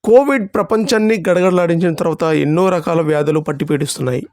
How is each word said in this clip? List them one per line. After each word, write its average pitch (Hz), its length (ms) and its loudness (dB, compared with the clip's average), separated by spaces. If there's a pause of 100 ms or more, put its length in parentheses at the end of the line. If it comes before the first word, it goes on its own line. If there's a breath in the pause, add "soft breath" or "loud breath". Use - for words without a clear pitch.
కోవిడ్ 254 500 4
ప్రపంచాన్ని 220 600 0
గడగడలాడించిన 175 800 0
తర్వాత 165 280 -4
ఎన్నో 156 460 0
రకాల 170 320 -2
వ్యాధులు 151 400 0
పట్టిపీడిస్తున్నాయి 143 920 -4